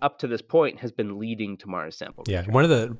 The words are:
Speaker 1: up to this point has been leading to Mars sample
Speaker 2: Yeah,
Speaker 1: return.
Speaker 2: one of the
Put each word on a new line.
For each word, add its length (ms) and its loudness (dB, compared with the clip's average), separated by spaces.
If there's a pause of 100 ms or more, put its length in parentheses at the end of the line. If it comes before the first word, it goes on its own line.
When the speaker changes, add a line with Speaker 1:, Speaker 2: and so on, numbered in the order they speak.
Speaker 1:
up 180 0
to 80 -4
this 140 -4
point 380 2
has 120 -8
been 280 -4
leading 380 -6
to 120 -20
Mars 260 -6
sample 320 -14
Speaker 2:
Yeah, 120 -2
Speaker 1:
return. 140 -2
Speaker 2:
one 100 8
of 80 6
the 280 2